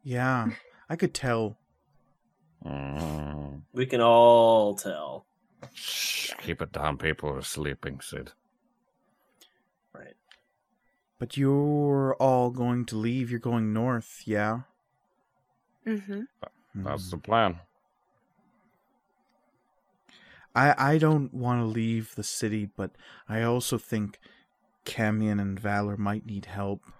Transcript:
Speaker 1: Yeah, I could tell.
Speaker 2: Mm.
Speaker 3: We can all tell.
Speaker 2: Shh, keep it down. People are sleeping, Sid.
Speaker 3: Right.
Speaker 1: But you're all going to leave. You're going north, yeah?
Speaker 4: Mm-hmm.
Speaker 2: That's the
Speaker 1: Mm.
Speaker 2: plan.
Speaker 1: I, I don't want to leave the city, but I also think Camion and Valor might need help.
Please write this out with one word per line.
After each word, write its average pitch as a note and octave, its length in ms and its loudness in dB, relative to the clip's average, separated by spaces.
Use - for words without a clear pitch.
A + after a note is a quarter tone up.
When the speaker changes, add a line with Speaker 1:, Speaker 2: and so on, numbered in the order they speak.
Speaker 1:
Yeah, B2 440 0
I E3 60 -4
could - 180 -2
tell. A2+ 420 -2
Speaker 2:
Mm. D2 960 -8
Speaker 3:
We B2+ 120 -2
can B2 160 0
all A#2 720 8
tell. D2+ 540 -10
Speaker 2:
Shh, - 640 -6
keep E2 240 -8
it D2+ 80 -10
down. D2 260 -4
People D2+ 320 -2
are C2+ 140 -6
sleeping, C#2 580 -8
Sid. - 300 -14
Speaker 3:
Right. - 220 -20
Speaker 1:
But - 180 -8
you're C#3 760 2
all B2+ 340 4
going B2 380 0
to A2+ 80 -10
leave. A#2 340 -2
You're A#2+ 100 -4
going A#2 320 0
north, A#2 540 -4
yeah? G#2+ 360 0
Speaker 4:
Mm-hmm. G3+ 360 -6
Speaker 2:
That's F#2 380 -8
the E2+ 60 -8
Speaker 1:
Mm. D2 60 -12
Speaker 2:
plan. G2+ 360 2
Speaker 1:
I, C#3 380 6
I D#3+ 40 4
don't D3+ 380 4
want B2 260 0
to A#2 40 0
leave A2+ 500 -2
the G#2+ 80 -8
city, G#2+ 520 -4
but F#2+ 160 -6
I A2 140 -2
also A#2+ 340 0
think G#2 400 -4
Camion G#2+ 540 0
and G2 200 -4
Valor G#2 380 -2
might G#2 280 -4
need G2+ 200 -10
help. G2+ 380 -6